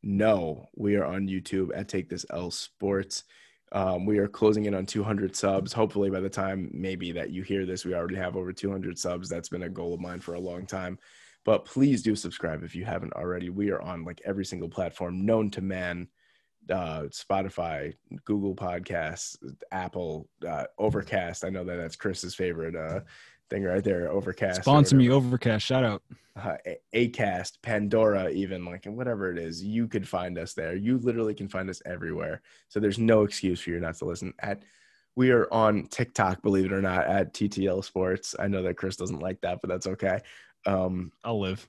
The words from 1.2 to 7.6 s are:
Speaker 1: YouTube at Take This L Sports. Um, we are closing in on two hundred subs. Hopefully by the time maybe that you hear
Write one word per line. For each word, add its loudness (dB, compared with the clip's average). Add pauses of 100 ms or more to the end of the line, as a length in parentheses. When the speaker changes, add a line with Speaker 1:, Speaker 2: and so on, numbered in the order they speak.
Speaker 1:
YouTube -2
at -6
Take -4
This -8
L -4
Sports. -4 (480)
Um, 0
we 4
are 4
closing 4
in 0
on -2
two -2
hundred 0
subs. 2
Hopefully 2
by -2
the -2
time -4
maybe -4
that -6
you -6
hear -2